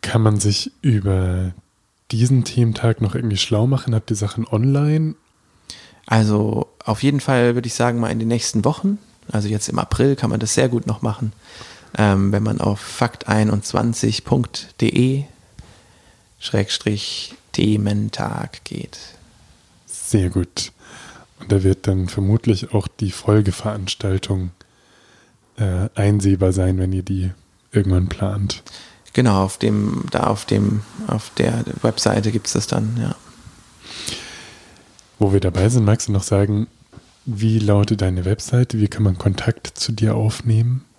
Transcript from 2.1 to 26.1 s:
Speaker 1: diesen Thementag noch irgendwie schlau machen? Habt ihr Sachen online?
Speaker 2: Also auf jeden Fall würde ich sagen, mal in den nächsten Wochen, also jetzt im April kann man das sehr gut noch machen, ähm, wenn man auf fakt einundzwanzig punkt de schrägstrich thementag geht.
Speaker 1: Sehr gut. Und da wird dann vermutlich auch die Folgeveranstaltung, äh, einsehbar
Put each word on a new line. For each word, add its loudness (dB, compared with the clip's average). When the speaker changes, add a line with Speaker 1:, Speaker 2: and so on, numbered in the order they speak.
Speaker 1:
diesen 2
Thementag 0
noch -2
irgendwie -2
schlau 0
machen? 0
Habt -2
ihr 0
Sachen -4
online? 2
Speaker 2:
Also 2
auf -2
jeden 2
Fall 2
würde -2
ich -6
sagen, 0
mal 0
in -2
den -2
nächsten 0
Wochen, 0
also -2
jetzt -4
im -2
April 2
kann -2
man -2
das -2
sehr 2
gut -2
noch -4
machen, -4
ähm, 4
wenn 2
man -2
auf 0
fakt -6
einundzwanzig 0
punkt -4
de 2
schrägstrich -4
thementag -2
geht. -12
Speaker 1:
Sehr -2
gut. -6
Und -2
da 2
wird 2
dann 0
vermutlich 0
auch 0
die -6
Folgeveranstaltung, -2
äh, 0
einsehbar 4